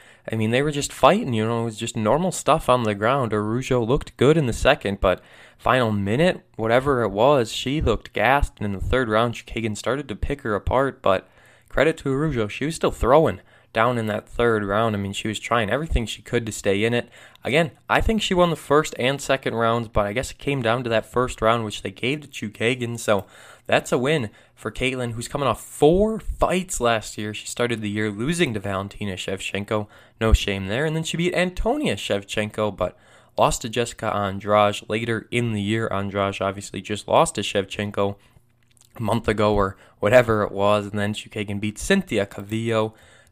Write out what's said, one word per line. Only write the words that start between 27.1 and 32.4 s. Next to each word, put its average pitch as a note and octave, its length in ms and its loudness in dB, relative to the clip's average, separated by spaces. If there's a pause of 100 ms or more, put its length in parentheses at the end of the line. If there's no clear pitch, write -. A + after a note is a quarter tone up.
year. G#2+ 160 -6
She - 140 -12
started A#2+ 340 -2
the G#2 80 -4
year G#2+ 220 -2
losing C#3 420 -2
to G#2 60 -4
Valentina G2 540 -6
Shevchenko. G2+ 720 -4 (320)
No A2 140 4
shame G2 340 0
there. A#2+ 180 -2
And D#3 80 -2
then D#3+ 100 -2
she - 120 -6
beat E3+ 180 0
Antonia F#3 640 0
Shevchenko, G#2 800 -4